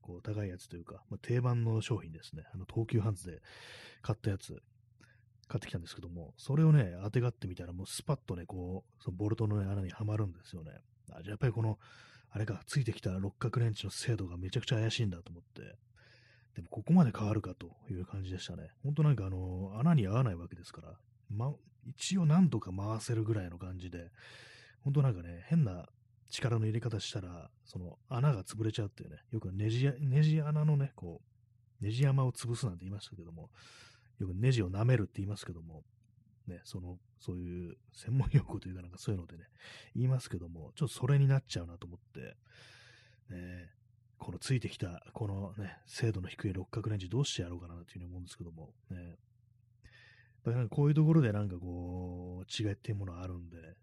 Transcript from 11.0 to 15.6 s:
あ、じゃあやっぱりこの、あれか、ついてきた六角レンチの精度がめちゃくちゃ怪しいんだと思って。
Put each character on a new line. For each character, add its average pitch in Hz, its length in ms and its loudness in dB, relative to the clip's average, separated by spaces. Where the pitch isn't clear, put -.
あ、 82 100 -16
じ 90 80 -10
ゃ - 20 -6
あ - 0 -
や 104 40 -6
っ - 20 -10
ぱ 139 100 4
り 113 60 4
こ 117 80 -2
の、 110 180 0
あ 104 100 -6
れ 110 60 2
か、 104 200 -4
つ - 140 0
い 120 60 2
て 110 80 0
き - 80 -10
た 98 100 0
六 95 260 -2
角 117 220 0
レ 117 100 4
ン 107 40 0
チ - 120 -6
の 95 60 -4
精 - 240 -2
度 98 120 -2
が 87 100 -6
め 92 120 -4
ち - 80 -2
ゃ 113 40 0
く - 40 -6
ち - 80 2
ゃ - 40 4
怪 113 120 2
し - 120 0
い 110 40 4
ん 98 40 2
だ 87 120 -6
と - 100 -16
思 85 100 -14
っ - 20 -20
て。 - 320 -16